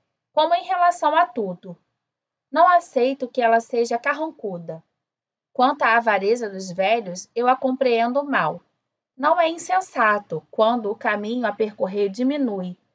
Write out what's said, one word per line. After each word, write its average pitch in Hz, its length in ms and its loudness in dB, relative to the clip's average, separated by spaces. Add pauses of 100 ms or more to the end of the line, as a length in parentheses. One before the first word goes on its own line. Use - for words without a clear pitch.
(320)
como 311 220 2
em 359 100 -2
relação 349 520 2
a 339 100 6
tudo. 185 520 -8 (760)
Não 330 180 6
aceito 269 580 2
que 247 140 -4
ela 226 180 4
seja 233 380 -2
carrancuda. 220 840 -6 (720)
Quanto 277 300 0
à 233 160 4
avareza 220 520 0
dos 190 220 -10
velhos, 190 640 -2
eu 240 120 0
a 254 80 2
compreendo 254 680 -2
mal. 175 380 -2 (560)
Não 320 240 2
é 320 80 2
insensato, 240 1040 -2
quando 220 400 0
o 214 40 -4
caminho 220 520 -4
a 202 40 -2
percorrer 208 560 -2
diminui, 220 720 -2 (180)